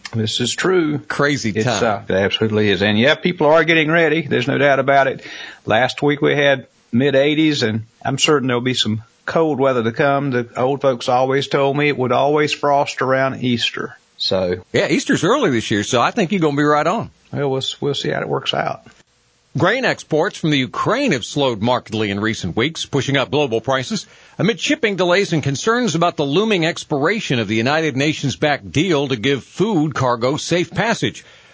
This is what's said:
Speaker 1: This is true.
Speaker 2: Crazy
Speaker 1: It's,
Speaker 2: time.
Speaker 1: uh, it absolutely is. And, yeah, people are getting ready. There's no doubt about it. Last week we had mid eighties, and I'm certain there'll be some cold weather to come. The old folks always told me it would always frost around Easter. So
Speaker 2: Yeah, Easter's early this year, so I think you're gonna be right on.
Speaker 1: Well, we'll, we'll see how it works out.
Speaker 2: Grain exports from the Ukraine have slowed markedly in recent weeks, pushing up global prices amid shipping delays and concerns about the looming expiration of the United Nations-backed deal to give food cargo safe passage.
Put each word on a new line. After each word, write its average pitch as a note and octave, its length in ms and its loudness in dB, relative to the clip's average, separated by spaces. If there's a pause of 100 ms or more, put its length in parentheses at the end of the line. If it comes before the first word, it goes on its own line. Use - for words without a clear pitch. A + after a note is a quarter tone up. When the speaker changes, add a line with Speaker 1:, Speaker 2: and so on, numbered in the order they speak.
(120)
Speaker 1:
This A2+ 280 -2
is A#2 160 -2
true. E3 420 2
Speaker 2:
Crazy C#3 520 -2
Speaker 1:
It's, A2 160 0
Speaker 2:
time. A2+ 180 2
Speaker 1:
uh, G2+ 300 0
it F#2+ 40 4
absolutely G#2+ 500 2
is. F#2+ 140 2
And, G#2 160 4
yeah, C#3 160 4
people F3 320 0
are D#3+ 160 6
getting D#3+ 300 2
ready. E3 300 2
There's B2 260 -2
no C3 100 0
doubt C3+ 220 4
about C3+ 260 4
it. - 180 -4 (420)
Last A#2 360 0
week D3 180 0
we C#3+ 140 2
had C#3 320 2 (240)
mid C3 240 2
eighties, D3 480 2
and A2 220 -2 (200)
I'm C#3 140 -2
certain C3+ 300 2
there'll A#2+ 120 0
be B2+ 140 -2
some A2 300 -2 (220)
cold D#3 340 0
weather B2+ 240 2
to A#2 80 0
come. C#3 400 0
The A#2+ 160 -2 (120)
old C3+ 200 0
folks C3 280 0
always C3 380 2
told C#3 300 0
me D3 100 2
it D3 100 2
would B2 140 0
always C#3+ 420 2
frost C#3+ 480 0
around C3 440 0
Easter. - 520 -2 (200)
So F#2 560 -2
Speaker 2:
Yeah, E3 160 0
Easter's F#3 340 0
early G#3+ 280 2
this A#2 200 -2
year, G#2 140 0
so B2 160 0
I D3 100 2
think G3 220 -2
you're G3 80 0
gonna D3 160 0
be D3 80 0
right D3 220 2
on. F3+ 260 -4 (200)
Speaker 1:
Well, C#3 160 -4
we'll, C3 140 -2 (180)
we'll C#3+ 140 -2
see - 140 -6
how C#3 140 -4
it - 60 -8
works C#3 260 -4
out. C#3 320 -6 (720)
Speaker 2:
Grain G#3 280 0
exports D#3+ 520 -2
from D#3+ 140 -2
the C#3+ 80 2
Ukraine G3+ 540 -2
have B2 120 -2
slowed C3 360 -2
markedly A2 500 -2
in G2+ 80 -2
recent G2+ 380 -4
weeks, D#3 300 -2
pushing C#3 300 -2
up A#2+ 140 0
global B2+ 300 0
prices C3 460 -4 (300)
amid F#3+ 220 0
shipping A3 380 -2
delays F3+ 360 2
and D#3 120 0
concerns A3+ 500 0
about E3+ 220 0
the D3 100 -2
looming F3 400 0
expiration D#3 720 -2
of A2 80 0
the G#2+ 80 -2
United C#3 420 0
Nations-backed C#3 760 -2
deal D3 340 2
to B2+ 100 -2
give B2 280 -2
food E3 500 0
cargo B2+ 440 0
safe F3 340 -2
passage. G3 520 -2 (300)